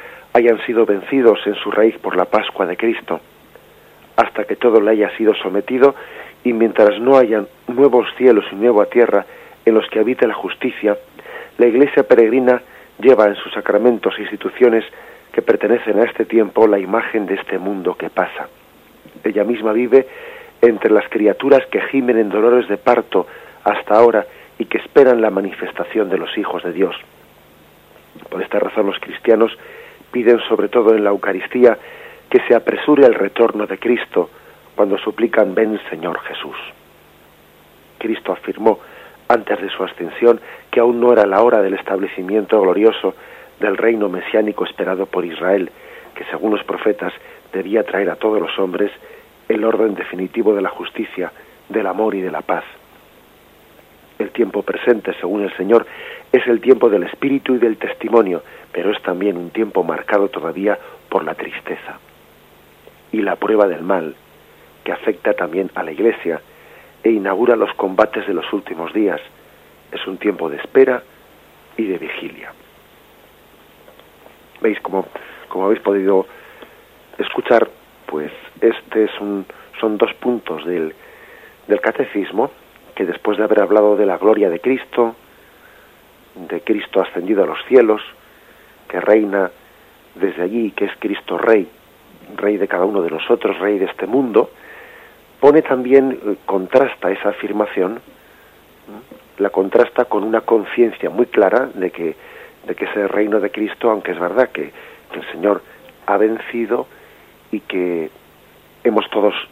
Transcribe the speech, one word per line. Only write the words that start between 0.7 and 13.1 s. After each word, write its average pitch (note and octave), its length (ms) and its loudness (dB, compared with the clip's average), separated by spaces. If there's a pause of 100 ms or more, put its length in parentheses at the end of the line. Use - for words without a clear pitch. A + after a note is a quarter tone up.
vencidos G#2 600 2
en G2+ 100 -2
su - 140 -8
raíz A2 300 2
por F#2 180 -4
la F2+ 80 2
Pascua G2+ 400 -2
de F2+ 100 -4
Cristo. A#2 460 -4 (960)
Hasta A2 280 0
que G2+ 100 -4
todo A2+ 260 4
le G#2 100 2
haya G#2 240 0
sido G#2 200 2
sometido, B2+ 580 0 (500)
y A#2+ 100 0
mientras G#2+ 460 4
no C3+ 180 4
haya G#2+ 280 2 (220)
nuevos B2 480 4
cielos A#2 360 6
y G2 40 -12
nueva G#2 300 4
tierra G#2 400 2 (400)
en A2+ 80 4
los A2 160 2
que A2 100 -2
habite B2 260 2
la A2 80 0
justicia, G#2 640 -4 (600)
la A#2 80 6
Iglesia B2 380 4
peregrina B2 580 4 (380)
lleva A2 260 6